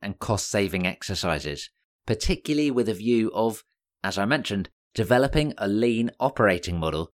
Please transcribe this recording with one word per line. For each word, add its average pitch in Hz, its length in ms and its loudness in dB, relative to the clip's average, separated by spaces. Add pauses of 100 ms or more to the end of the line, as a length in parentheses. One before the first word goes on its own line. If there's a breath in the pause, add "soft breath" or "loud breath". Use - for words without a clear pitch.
and 101 160 -8
cost - 320 -2
saving 92 380 0
exercises, 76 800 -4 (360)
particularly 147 680 0
with 120 160 2
a 110 60 -2
view 110 380 2
of, 110 300 0 (400)
as 95 160 -4
I 98 60 0
mentioned, 107 440 -2 (280)
developing 135 600 2
a 101 120 -2
lean 113 500 2
operating 98 580 2
model 80 440 -2